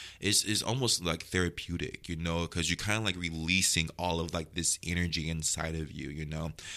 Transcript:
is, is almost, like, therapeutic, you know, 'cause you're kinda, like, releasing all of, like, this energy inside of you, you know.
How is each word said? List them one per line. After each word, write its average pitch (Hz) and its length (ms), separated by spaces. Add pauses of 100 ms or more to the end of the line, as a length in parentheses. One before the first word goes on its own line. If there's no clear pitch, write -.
(200)
is, 101 240
is 101 180
almost, 117 420
like, 85 220
therapeutic, 87 800
you 87 100
know, 85 300
'cause 85 220
you're 90 80
kinda, 107 220
like, 101 180
releasing 82 800
all 87 220
of, 82 120
like, 85 220
this 82 300
energy 85 440
inside 80 460
of 78 180
you, 69 200
you 78 140
know. 78 260 (240)